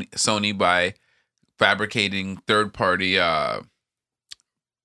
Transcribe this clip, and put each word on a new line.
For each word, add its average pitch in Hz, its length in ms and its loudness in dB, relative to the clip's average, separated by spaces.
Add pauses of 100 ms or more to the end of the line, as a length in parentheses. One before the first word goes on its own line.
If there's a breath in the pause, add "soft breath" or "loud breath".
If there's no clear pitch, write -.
(160)
Sony 104 400 -2
by 90 380 2 (640)
fabricating 98 800 0 (100)
third 107 240 2
party, 95 460 0
uh, 76 420 0 (1200)